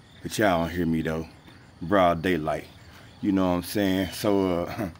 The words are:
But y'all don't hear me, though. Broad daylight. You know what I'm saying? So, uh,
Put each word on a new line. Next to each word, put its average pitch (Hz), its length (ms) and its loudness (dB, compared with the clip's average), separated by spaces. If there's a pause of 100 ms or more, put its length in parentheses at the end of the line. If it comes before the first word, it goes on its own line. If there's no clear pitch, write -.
(220)
But - 160 -8
y'all 95 240 4
don't 82 120 -4
hear 87 120 0
me, 80 160 0
though. 80 260 -4 (540)
Broad 87 400 4
daylight. 78 420 -2 (560)
You 101 120 0
know 95 180 2
what 87 60 2
I'm 87 60 -2
saying? 95 500 0
So, 95 500 0
uh, 98 260 -6 (120)